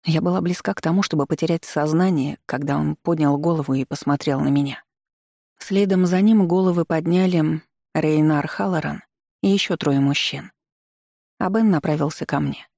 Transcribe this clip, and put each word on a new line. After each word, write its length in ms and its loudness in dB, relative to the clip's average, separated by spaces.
Я 160 0
была 220 0
близка 320 -4
к 80 -10
тому, 200 0
чтобы 220 0
потерять 400 -2
сознание, 800 0
когда 320 -4
он 200 -2
поднял 420 0
голову 340 -2
и 140 -2
посмотрел 540 -2
на 80 0
меня. 360 -2
Следом 460 0
за 160 2
ним 260 6
головы 380 2
подняли 800 0
Рейнар 540 2
Халлоран 540 -4
и 60 2
ещё 300 0
трое 220 0
мужчин. 520 -2
А 100 -2
Бен 220 2
направился 560 -2
ко 120 -2
мне. 280 -4